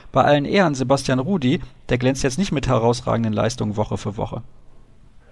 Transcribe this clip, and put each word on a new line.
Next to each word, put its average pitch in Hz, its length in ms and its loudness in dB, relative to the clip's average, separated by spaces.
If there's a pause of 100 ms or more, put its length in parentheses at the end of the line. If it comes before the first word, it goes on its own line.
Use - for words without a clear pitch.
(120)
bei 135 120 4
allen 143 220 4
Ehren 170 280 2
Sebastian 131 460 0
Rudi, 131 420 0 (280)
der 127 100 2
glänzt 127 240 0
jetzt 123 160 0
nicht 196 120 0
mit 143 160 -2
herausragenden 117 680 0
Leistungen 107 440 -2
Woche 104 200 -2
für 107 200 -6
Woche. 107 240 -6 (920)